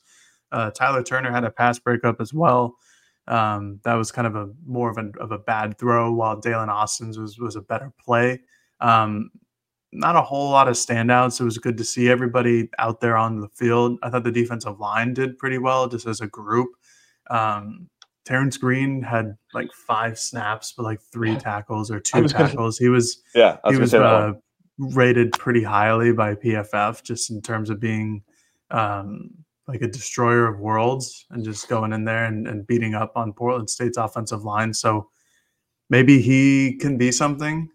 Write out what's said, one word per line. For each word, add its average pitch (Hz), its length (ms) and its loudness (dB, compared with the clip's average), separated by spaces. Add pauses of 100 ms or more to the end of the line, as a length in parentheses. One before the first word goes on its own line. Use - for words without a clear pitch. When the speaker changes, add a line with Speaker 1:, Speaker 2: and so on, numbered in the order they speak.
(520)
Speaker 1:
Uh, 113 200 -4
Tyler 131 320 0
Turner 127 280 -4
had 123 120 -2
a 110 80 -4
pass 120 260 2
breakup 117 440 0
as 107 120 -8
well. 123 440 2 (500)
Um, 104 560 -2
that 117 120 0
was 113 160 -2
kind 120 160 -2
of 107 80 -4
a, 104 140 -8 (160)
more 120 240 -4
of 107 80 -8
a, 107 220 -8
of 110 120 -8
a 104 80 -8
bad 107 380 -4
throw, 117 360 2
while 110 260 -2
Dalen 113 300 -2
Austin's 107 480 -4
was, 107 200 -12
was 113 200 -8
a 101 40 -10
better 117 380 -8
play. 123 420 2 (380)
Um, 110 520 2 (600)
not 156 240 0
a 160 60 6
whole 139 280 -2
lot 135 180 6
of 120 80 2
standouts. 123 640 2
It - 20 0
was 113 140 -2
good 117 200 -4
to 117 60 -6
see 123 260 0
everybody 120 600 0 (100)
out 113 220 -4
there 117 160 2
on 113 240 -2
the 104 80 -12
field. 120 540 0
I 123 60 -8
thought 120 140 -4
the 120 80 -2
defensive 113 480 -4
line 110 340 -2
did 127 240 -4
pretty 131 200 -6
well, 127 300 0
just 120 180 -10
as 110 160 -6
a 107 60 -8
group. 113 420 -2 (600)
Um, 110 600 -4 (360)
Terrence 131 320 0
Green 131 440 -2
had, 110 340 -4 (180)
like, 120 200 -8
five 113 460 -4
snaps, 107 540 -8
but, 120 100 -10
like, 110 180 -6
three 113 300 -4
Speaker 2:
Yeah. 110 80 -2
Speaker 1:
tackles 107 500 -6
or 107 80 -6
Speaker 2:
I 101 40 -10
Speaker 1:
two 120 200 2
Speaker 2:
was 139 120 2
gonna 143 160 4
Speaker 1:
tackles. 117 280 -2
He 123 120 4
was, 120 340 2 (100)
Speaker 2:
Yeah, 110 300 8
I - 40 2
was 113 60 4
Speaker 1:
he - 0 -
Speaker 2:
gonna 135 80 4
Speaker 1:
was, 120 100 4
Speaker 2:
say 117 80 8
that 107 60 8
Speaker 1:
uh, 107 280 4 (440)
Speaker 2:
one. 131 160 -8
Speaker 1:
rated 123 400 4
pretty 120 300 0
highly 110 480 4
by 107 240 0
P 110 200 -2
F 101 180 -6
F 104 280 -2
just - 300 -8
in 104 100 -10
terms 110 280 -6
of 107 100 -4
being, 107 420 -4 (500)
um, 104 600 -6 (360)
like, 117 140 -8
a 120 60 -2
destroyer 120 580 0
of 104 140 -4
worlds 113 720 -2
and 117 120 -8
just 107 240 -10
going 110 260 -2
in 110 100 -4
there 113 220 -2
and, 110 220 -6
and 107 200 -10
beating 117 260 0
up 110 220 -6
on 113 180 -4
Portland 120 360 -4
State's 120 280 -4
offensive 110 460 -6
line. 107 300 -2
So 107 360 -2 (800)
maybe 131 320 8
he 135 560 4
can 143 200 -2
be 123 140 2
something. 151 640 -2